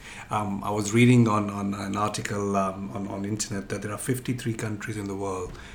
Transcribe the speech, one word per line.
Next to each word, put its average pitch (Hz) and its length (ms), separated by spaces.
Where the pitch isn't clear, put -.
Um, 101 340
I 104 60
was 104 240
reading 120 340
on, 104 220
on 101 240
an 101 240
article, 104 580
um, 98 380
on, 98 140
on 98 180
internet 101 420
that 101 140
there 104 100
are 104 60
fifty-three 120 560
countries 107 420
in 101 100
the 98 80
world 92 380